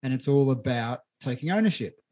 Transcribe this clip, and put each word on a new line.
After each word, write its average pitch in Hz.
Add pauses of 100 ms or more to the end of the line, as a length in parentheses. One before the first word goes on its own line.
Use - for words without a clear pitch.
And 131
it's 127
all 139
about 120 (180)
taking 135
ownership 196 (120)